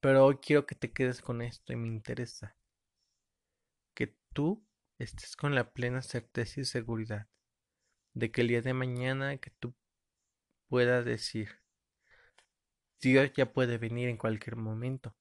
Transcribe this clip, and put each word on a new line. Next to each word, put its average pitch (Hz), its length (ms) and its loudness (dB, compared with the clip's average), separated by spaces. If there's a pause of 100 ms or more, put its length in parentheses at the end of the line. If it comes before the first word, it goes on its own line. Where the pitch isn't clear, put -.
Pero 135 220 8
hoy 135 140 8
quiero 147 300 4
que - 80 -10
te - 180 -8
quedes 127 300 -2
con 120 180 -6
esto 120 320 -10
y 120 40 -6
me 117 100 -4
interesa 113 680 -8 (1400)
que - 200 -4 (180)
tú 165 300 0 (360)
estés - 360 -12
con 143 200 0
la 120 180 0
plena 123 300 -4
certeza - 580 -6
y 127 40 -4
seguridad 110 640 -6 (880)
de 113 160 -2
que 123 100 0
el 120 80 4
día 120 120 2
de 131 120 -2
mañana 131 640 -4
que - 140 -16
tú - 240 -10 (920)
puedas 123 380 4
decir, 113 560 -6 (1400)
"Dios 131 340 6
ya 131 200 2
puede 120 240 2
venir 117 320 -2
en 113 80 -4
cualquier 113 380 -4
momento. 113 640 -6